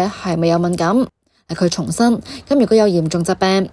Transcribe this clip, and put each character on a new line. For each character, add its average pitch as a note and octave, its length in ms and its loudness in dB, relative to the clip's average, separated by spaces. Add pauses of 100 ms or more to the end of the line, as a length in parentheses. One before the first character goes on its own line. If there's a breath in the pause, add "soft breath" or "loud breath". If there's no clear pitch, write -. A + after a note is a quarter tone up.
(220)
係 F3 120 -4
咪 E3 140 0
有 E3+ 100 2
敏 F3 160 -2
感。 E3+ 220 0
嗱， - 580 -6
佢 F3 140 0
重 - 240 -6
申， A#3 260 2 (300 loud breath)
咁 C#4+ 100 2
如 A#3+ 60 4
果 A3 100 2
有 G#3+ 120 6
嚴 E3+ 200 2
重 E3+ 160 -2
疾 F3+ 120 -2
病， F#3+ 380 0